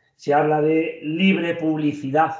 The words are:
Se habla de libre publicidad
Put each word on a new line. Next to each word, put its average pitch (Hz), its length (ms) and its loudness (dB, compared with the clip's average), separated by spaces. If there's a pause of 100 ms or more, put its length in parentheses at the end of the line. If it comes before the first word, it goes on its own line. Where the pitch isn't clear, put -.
(160)
Se - 180 -4
habla 151 280 2
de 160 400 0
libre 165 540 0
publicidad 156 840 0